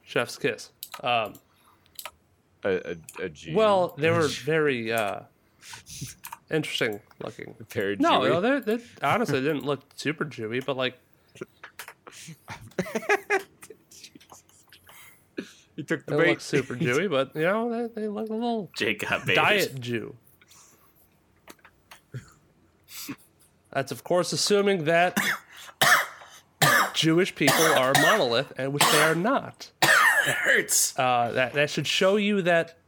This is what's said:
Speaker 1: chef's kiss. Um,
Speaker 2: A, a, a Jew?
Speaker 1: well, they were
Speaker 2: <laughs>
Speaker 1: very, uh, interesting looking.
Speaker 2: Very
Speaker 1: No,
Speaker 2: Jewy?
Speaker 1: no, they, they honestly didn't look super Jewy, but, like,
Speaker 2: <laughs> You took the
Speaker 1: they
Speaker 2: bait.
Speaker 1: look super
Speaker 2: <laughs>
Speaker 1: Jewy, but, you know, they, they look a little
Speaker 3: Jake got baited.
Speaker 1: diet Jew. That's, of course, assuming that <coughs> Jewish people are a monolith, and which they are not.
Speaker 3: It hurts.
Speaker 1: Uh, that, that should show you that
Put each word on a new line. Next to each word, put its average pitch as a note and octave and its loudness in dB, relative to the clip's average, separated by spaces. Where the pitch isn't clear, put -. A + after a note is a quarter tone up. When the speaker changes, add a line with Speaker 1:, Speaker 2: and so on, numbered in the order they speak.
Speaker 1:
chef's - -4
kiss. - -6
Um, A2+ -2
Speaker 2:
A, F#2 0
a, F2 -6
a F#2 -6
Jew? C#3+ -10
Speaker 1:
well, G3+ 2
they D#3 2
were E3 2
Speaker 2:
<laughs> B2 -6
Speaker 1:
very, C#3 0
uh, G#2 -2
interesting C3 -2
looking. - -14
Speaker 2:
Very G2+ -2
Speaker 1:
No, C#4 2
Speaker 2:
Jewy? C3 2
Speaker 1:
no, A3 0
they, A3+ -2
they A#3 -10
honestly C#3+ 0
didn't C#3 -2
look C#3 -2
super D#3+ -4
Jewy, A#2+ -6
but, C3+ -4
like, C3 -4
Speaker 2:
<laughs> - -8
You D#3 -10
took D3+ -4
the C#3+ -2
Speaker 1:
they D#3 4
Speaker 2:
bait. E3+ 4
Speaker 1:
look D#3+ -2
super C3 -2
Speaker 2:
<laughs> - -
Speaker 1:
Jewy, B2+ 0
but, C#3 0
you D#3 -2
know, A3+ 0
they, A3 -10
they G#3+ -4
look G#3+ -6
a A3 -6
little A3+ -4
Speaker 3:
Jake G#2+ -2
got - -2
baited. F#2 2
Speaker 1:
diet E3 2
Jew. A#2 -6
That's, C3+ -4
of A#2+ -10
course, F3 0
assuming G3 2
that E3+ 4
<coughs> - 2
Jewish D#3+ 2
people - 2
are C3 4
a - 6
monolith, C#3 2
and C3+ -4
which C#3+ 2
they D3+ 6
are D#3+ 4
not. F#3 -2
Speaker 3:
It - 4
hurts. - 0
Speaker 1:
Uh, B2 2
that, B2 0
that C#3+ 0
should D3+ -4
show F#3+ 2
you G#3 2
that E3 2